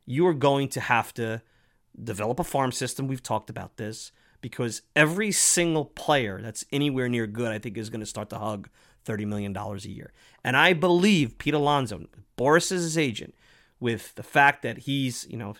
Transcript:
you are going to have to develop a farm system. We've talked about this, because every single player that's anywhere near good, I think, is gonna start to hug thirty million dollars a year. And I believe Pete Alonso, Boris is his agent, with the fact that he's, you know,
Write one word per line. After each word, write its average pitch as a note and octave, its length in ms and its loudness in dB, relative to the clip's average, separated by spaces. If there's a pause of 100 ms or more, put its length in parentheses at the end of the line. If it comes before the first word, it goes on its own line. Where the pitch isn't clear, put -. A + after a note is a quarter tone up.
you D3+ 200 2
are E3+ 80 4
going C#3 340 2
to C3+ 120 -6
have A#2 340 2
to A2+ 280 -4 (600)
develop A#2 360 -2
a E3+ 60 -2
farm C3 280 0
system. C3+ 360 -4
We've C3 140 -6
talked - 280 -4
about - 260 -12
this, A2 340 -10 (300)
because A#2+ 420 -6 (140)
every F3+ 360 4
single D#3+ 520 2
player A2+ 560 0
that's A2 320 -10
anywhere C#3 360 0
near A#2 180 0
good, A2+ 260 -4
I G#2+ 60 -6
think, G#2+ 180 -10
is A2 140 -8
gonna A2 160 -8
start G#2 240 -10
to A2 80 -8
hug G#2 300 -6 (360)
thirty G#2 200 -4
million G#2 280 -4
dollars G2 320 -8
a - 60 -12
year. - 220 -14 (300)
And B2+ 140 0
I E3+ 160 8
believe F3 640 4
Pete D3 160 -2
Alonso, C#3+ 520 0 (300)
Boris D#3 360 4
is F3+ 100 -2
his E3 160 -2
agent, C3 360 -2 (440)
with A#2 360 -4
the - 80 -14
fact C#3+ 400 4
that A#2+ 160 -6
he's, C3+ 500 -4
you - 80 -12
know, G#2+ 240 -10